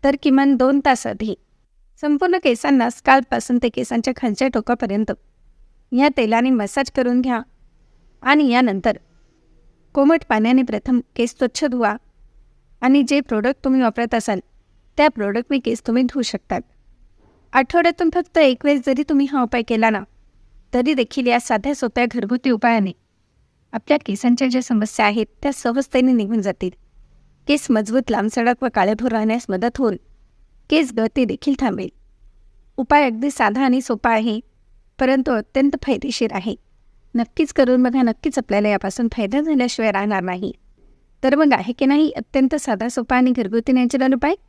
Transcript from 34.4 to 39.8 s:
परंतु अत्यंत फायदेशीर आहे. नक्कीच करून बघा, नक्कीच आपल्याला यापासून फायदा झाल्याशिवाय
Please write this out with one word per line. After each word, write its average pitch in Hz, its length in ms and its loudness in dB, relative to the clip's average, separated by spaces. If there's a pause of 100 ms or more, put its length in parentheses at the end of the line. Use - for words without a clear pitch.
परंतु 269 320 0
अत्यंत 269 520 0
फायदेशीर 247 500 -4
आहे. 196 220 -6 (600)
नक्कीच 233 380 -2
करून 254 300 4
बघा, 254 180 0
नक्कीच 240 360 -2
आपल्याला 208 320 -2
यापासून 202 420 -2
फायदा 226 300 -2
झाल्याशिवाय 247 500 0